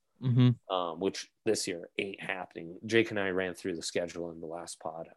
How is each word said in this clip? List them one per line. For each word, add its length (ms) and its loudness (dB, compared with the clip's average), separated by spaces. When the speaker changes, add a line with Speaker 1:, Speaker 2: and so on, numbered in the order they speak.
Speaker 1:
Mm-hmm. 500 6
Speaker 2:
um, 280 -2
which 320 -2
this 220 2
year 220 -6
ain't 220 -4
happening. 680 -8
Jake 240 4
and 80 -2
I 120 0
ran 240 0
through 200 -4
the 80 -8
schedule 480 -4
in 100 -14
the 60 -10
last 320 -10
pod. 380 -10